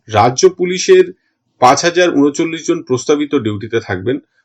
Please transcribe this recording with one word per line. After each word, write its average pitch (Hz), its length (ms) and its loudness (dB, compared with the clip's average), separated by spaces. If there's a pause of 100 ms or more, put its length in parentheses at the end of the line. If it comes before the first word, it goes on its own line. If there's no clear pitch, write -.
(180)
রাজ্য 127 260 2 (140)
পুলিশের 185 480 2 (560)
পাঁচ 127 220 4
হাজার 170 340 2
ঊনচল্লিশ 156 480 -2
জন 170 220 -2
প্রস্তাবিত 147 460 -2 (100)
ডিউটিতে 107 380 -6
থাকবেন। 104 360 -6 (280)